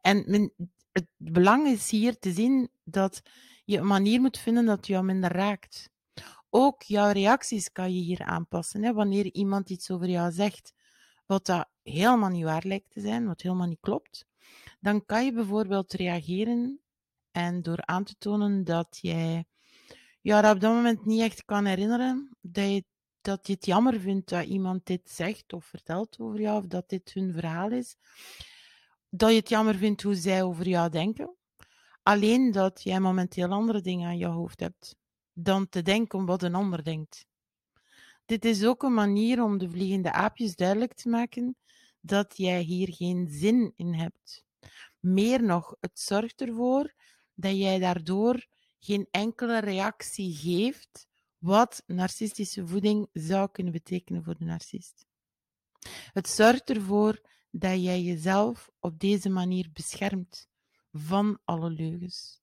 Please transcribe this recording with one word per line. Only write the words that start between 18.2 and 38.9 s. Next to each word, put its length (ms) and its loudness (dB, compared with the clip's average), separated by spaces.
dat 360 -2
jij 460 -2
jou 220 4
dat 120 8
op 60 -2
dat 140 4
moment 300 2
niet 160 2
echt 240 -2
kan 200 -2
herinneren, 760 -2
dat 300 -2
je, 140 0
dat 260 -6
je 60 -2
het 140 -4
jammer 340 4
vindt 280 -2
dat 160 -2
iemand 420 -4
dit 240 -6
zegt 420 -8
of 120 -14
vertelt 540 -8
over 220 -6
jou, 220 0
of 40 -10
dat 220 -6
dit 240 -8
hun 200 -4
verhaal 380 -4
is, 260 -6
dat 220 4
je 60 8
het 120 2
jammer 260 2
vindt 280 0
hoe 120 0
zij 280 0
over 260 -4
jou 220 2
denken, 460 -4
alleen 500 4
dat 300 0
jij 180 0
momenteel 480 0
andere 320 0
dingen 280 -4
aan 100 -6
je 80 -4
hoofd 340 -6
hebt 360 -10
dan 360 0
te 140 -4
denken 440 0
wat 160 0
een 120 -2
ander 300 -2
denkt. 420 -10
Dit 200 -4
is 200 2
ook 180 2
een 120 2